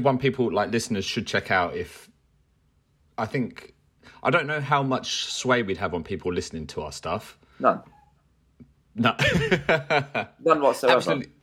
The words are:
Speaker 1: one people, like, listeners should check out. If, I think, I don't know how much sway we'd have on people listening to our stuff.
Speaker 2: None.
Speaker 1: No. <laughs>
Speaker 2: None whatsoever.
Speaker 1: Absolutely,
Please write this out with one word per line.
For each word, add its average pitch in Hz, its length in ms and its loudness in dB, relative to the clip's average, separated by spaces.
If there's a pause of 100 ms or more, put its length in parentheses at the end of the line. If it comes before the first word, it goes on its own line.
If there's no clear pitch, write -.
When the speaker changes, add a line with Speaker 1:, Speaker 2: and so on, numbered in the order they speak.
Speaker 1:
one 131 140 4
people, 127 340 0
like, 101 180 0
listeners 110 340 -2
should 104 220 -4
check - 240 -2
out. 87 260 2
If, - 320 -10 (1120)
I 113 80 -2
think, - 480 -6 (480)
I - 80 2
don't 156 160 2
know 151 140 -2
how 139 220 2
much - 500 -2
sway 123 300 2
we'd 95 160 -2
have 87 160 -4
on 80 100 -4
people 90 280 -6
listening 82 360 -6
to 87 140 -8
our 76 100 -10
stuff. - 460 -8 (200)
Speaker 2:
None. - 240 2 (1120)
Speaker 1:
No. 117 220 2
<laughs> 156 1300 0
Speaker 2:
None 156 180 4
whatsoever. 127 360 4
Speaker 1:
Absolutely, - 340 -2 (100)